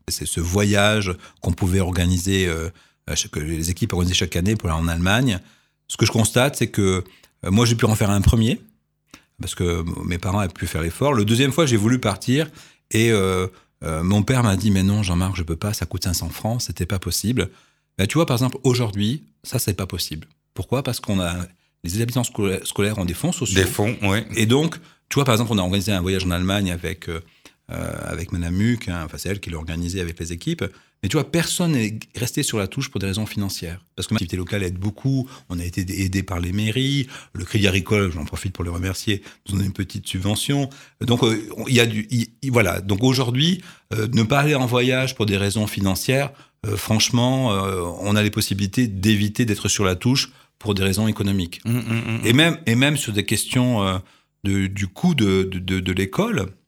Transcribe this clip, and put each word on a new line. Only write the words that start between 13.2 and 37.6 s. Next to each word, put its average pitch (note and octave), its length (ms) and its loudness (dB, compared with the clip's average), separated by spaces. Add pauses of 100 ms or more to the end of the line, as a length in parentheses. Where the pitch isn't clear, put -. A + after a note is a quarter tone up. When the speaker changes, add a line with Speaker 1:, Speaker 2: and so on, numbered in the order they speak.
Speaker 1:
euh, D#2 220 -2
mon G2+ 180 4
père B2+ 220 2
m'a G2 120 4
dit, « G2+ 140 0
Mais F#2+ 120 4
non, G2+ 200 2
Jean-Marc, F2+ 340 0
je G2 60 -2
peux E2 140 -4
pas, G#2 160 -4
ça F#2+ 120 -6
coûte - 200 -6
cinq F2+ 100 -2
cents E2+ 160 -6
francs, A#2 320 -4
c'était F#2 240 -6
pas G2 120 -4
possible. » G2 500 -2 (500)
Ben, F#2+ 80 4
tu - 80 -4
vois, D#3+ 120 4
par C3+ 100 2
exemple, B2 260 0
aujourd'hui, A2+ 640 0 (180)
ça, - 160 -4
c'est G#2+ 160 -2
pas F#2+ 120 -4
possible. D#2+ 420 -8 (240)
Pourquoi ? A#2+ 300 -2
Parce A#2+ 180 -6
qu'on G2 200 0
a F2 260 -2 (360)
les E2+ 140 -4
établissements A#2 280 0
scola-, F#2+ 400 -2
scolaires G#2 320 0
ont F#2+ 80 -2
des F2 80 -2
fonds D#3 200 -2
sociaux. F#2+ 240 -4
Speaker 2:
Des F#2+ 100 6
fonds, G#2 360 0
oui. G2+ 180 2 (160)
Speaker 1:
Et A2 100 2
donc, D3 300 2 (340)
tu - 60 -6
vois, C#3 100 2
par B2 80 6
exemple, A2+ 180 0
on G#2 60 2
a F#2 40 2
organisé F#2+ 300 0
un F#2+ 80 0
voyage F#2 240 0
en F2+ 60 0
Allemagne F#2 400 0
avec, E2+ 400 -6
euh, E2 100 -6 (500)
euh, E2 220 -8 (140)
avec E2 260 -8
Madame E2+ 220 -4
Muck, A#2 340 0
hein, F2 160 -6
enfin, D2+ 140 -12
c'est F2+ 100 -6
elle G2+ 100 -4
qui F2 120 -10
l'a E2 80 -8
organisé E2+ 420 -6
avec E2 180 -8
les E2+ 140 -8
équipes. D#3+ 320 -6 (380)
Mais G2+ 80 -2
tu D#3 80 2
vois, C#3 120 0
personne E3+ 420 0
n'est A2 260 0 (180)
resté B2 260 -2
sur - 140 -4
la G2 120 0
touche C3+ 220 -6
pour G2+ 100 -6
des G2 60 -4
raisons G2+ 200 -2
financières. F#2+ 580 -6 (100)
Parce - 140 -6
que A2 60 -2
l'activité F#2+ 240 -2
locale G2 240 -4
aide F2+ 160 -4
beaucoup, B2 500 -2 (220)
on F2 80 -4
a E2+ 60 -6
été F2 180 -4 (200)
aidé F#2+ 200 0
par F#2 180 -6
les F2 120 -4
mairies, A#2+ 540 -2 (280)
le G2 100 -8
Crédit G2 240 2